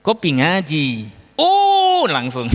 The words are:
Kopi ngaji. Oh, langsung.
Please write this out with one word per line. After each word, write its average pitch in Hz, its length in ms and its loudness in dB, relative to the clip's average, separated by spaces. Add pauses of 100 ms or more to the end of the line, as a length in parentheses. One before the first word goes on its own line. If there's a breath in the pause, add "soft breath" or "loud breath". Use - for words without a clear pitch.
Kopi 202 300 0
ngaji. 143 760 -2 (280)
Oh, 381 720 2
langsung. 127 460 -4